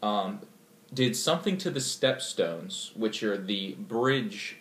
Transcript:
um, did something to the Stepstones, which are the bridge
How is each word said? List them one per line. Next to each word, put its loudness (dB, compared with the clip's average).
um, 0
did 4
something 2
to -2
the -2
Stepstones, -2
which 0
are 2
the -2
bridge 0